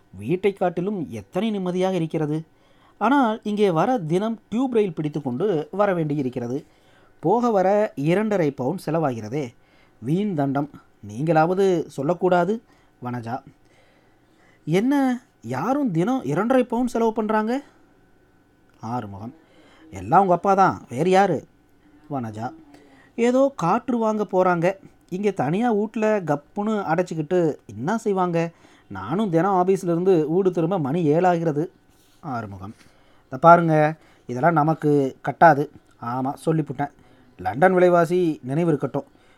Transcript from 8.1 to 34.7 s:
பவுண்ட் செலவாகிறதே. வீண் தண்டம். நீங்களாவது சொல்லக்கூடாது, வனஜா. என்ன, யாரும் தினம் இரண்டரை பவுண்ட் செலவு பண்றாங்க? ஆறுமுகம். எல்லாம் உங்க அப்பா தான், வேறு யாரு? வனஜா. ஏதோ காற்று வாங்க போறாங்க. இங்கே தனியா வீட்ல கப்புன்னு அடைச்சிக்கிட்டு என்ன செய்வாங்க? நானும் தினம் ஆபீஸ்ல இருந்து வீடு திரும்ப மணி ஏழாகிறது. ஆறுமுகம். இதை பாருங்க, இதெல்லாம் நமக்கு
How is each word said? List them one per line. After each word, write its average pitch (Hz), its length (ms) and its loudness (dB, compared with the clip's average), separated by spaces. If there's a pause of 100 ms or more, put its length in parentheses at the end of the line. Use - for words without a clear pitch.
பவுண்ட் 143 340 -4
செலவாகிறதே. 139 640 -4 (520)
வீண் 180 360 -2
தண்டம். 139 340 -2 (380)
நீங்களாவது 165 800 2
சொல்லக்கூடாது, 175 760 0 (420)
வனஜா. 120 360 -8 (1300)
என்ன, 247 560 0 (200)
யாரும் 202 500 -4
தினம் 202 320 -2
இரண்டரை 226 400 2
பவுண்ட் 247 240 -2
செலவு 226 260 0
பண்றாங்க? 220 480 -2 (1200)
ஆறுமுகம். 110 540 -10 (580)
எல்லாம் 110 300 2
உங்க 185 120 4
அப்பா 196 200 2
தான், 175 360 2
வேறு 151 200 -2
யாரு? 185 360 2 (640)
வனஜா. 117 440 -8 (600)
ஏதோ 254 400 2
காற்று 226 420 -2
வாங்க 214 340 0
போறாங்க. 185 440 2 (340)
இங்கே 196 240 -2
தனியா 190 380 0
வீட்ல 214 480 0
கப்புன்னு 190 640 -4
அடைச்சிக்கிட்டு 165 720 0 (100)
என்ன 131 320 -6
செய்வாங்க? 180 520 0 (380)
நானும் 196 420 -4
தினம் 180 360 2
ஆபீஸ்ல 190 180 2
இருந்து 170 460 2
வீடு 185 220 2
திரும்ப 175 280 0
மணி 151 280 0
ஏழாகிறது. 165 600 2 (520)
ஆறுமுகம். 107 540 -10 (540)
இதை 131 120 -10
பாருங்க, 160 560 6 (320)
இதெல்லாம் 127 260 0
நமக்கு 147 680 2